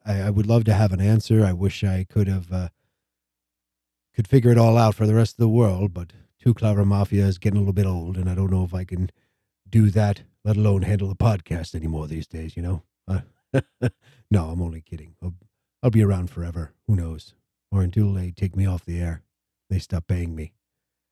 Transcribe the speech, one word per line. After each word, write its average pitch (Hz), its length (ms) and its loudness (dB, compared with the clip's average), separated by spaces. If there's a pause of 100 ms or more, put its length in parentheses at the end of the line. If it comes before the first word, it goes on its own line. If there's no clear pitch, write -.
I, 98 180 -4
I 104 60 0
would 101 180 0
love 113 180 2
to 107 80 4
have 101 180 2
an 92 80 -2
answer. 107 460 4
I 92 80 0
wish 95 300 -4
I 92 200 -2
could 101 240 -2
have, 92 240 -4
uh, 92 180 -6 (1400)
could 113 140 2
figure 120 240 6
it 117 60 6
all 113 200 6
out 110 180 4
for 107 120 0
the 107 80 2
rest 113 200 2
of - 20 -20
the 117 100 2
world, 104 460 2
but 87 180 -12 (300)
Two 120 120 2
Clara 104 320 0
Mafia 101 400 2
is 95 120 0
getting 101 200 -2
a 104 40 0
little 98 100 0
bit 98 140 0
old, 90 320 -6
and 92 120 -2
I 90 60 -4
don't 95 160 -2
know 92 120 0
if 87 100 -6
I 92 100 -6
can 90 280 -6 (580)
do 107 220 4
that, 101 320 0 (200)
let 104 140 0
alone 101 240 2
handle 98 300 -2
a 92 40 -8
podcast 85 600 -2
anymore 78 320 -6
these 78 200 -10
days, 80 300 -12
you 87 60 -8
know? 90 200 -4 (240)
Uh, 95 140 -4 (320)
<laughs> 131 80 2 (720)
no, 85 180 0
I'm 85 120 -6
only 82 200 -8
kidding. 80 400 -18
I'll, 90 140 -10 (480)
I'll 123 80 2
be 107 120 4
around 92 280 0
forever. 85 420 -10 (140)
Who 107 80 2
knows? 82 400 -8 (360)
Or 98 100 0
until 101 300 0
they 92 200 -6
take 87 240 -6
me 95 100 0
off 90 200 -4
the 87 140 -8
air, 82 220 -6 (480)
they 95 100 -2
stop - 280 -8
paying 85 280 -4
me. 78 180 -12 (580)